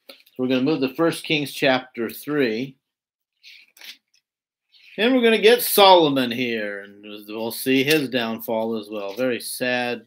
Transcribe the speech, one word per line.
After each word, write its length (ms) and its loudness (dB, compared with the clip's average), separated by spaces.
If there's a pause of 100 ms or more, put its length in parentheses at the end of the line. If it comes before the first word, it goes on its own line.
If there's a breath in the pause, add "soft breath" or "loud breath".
So 340 -12
we're 60 -2
gonna 140 0
move 180 0
to 140 -2
First 300 -2
Kings 280 -4
chapter 560 -2
three. 680 -4 (2250 loud breath)
And 140 2
we're 100 2
gonna 160 4
get 240 6
Solomon 680 6
here, 520 -4
and 220 -20 (240)
we'll 220 -6
see 320 0
his 260 0
downfall 680 -4
as 100 -12
well. 240 -10
Very 280 -4
sad, 680 -6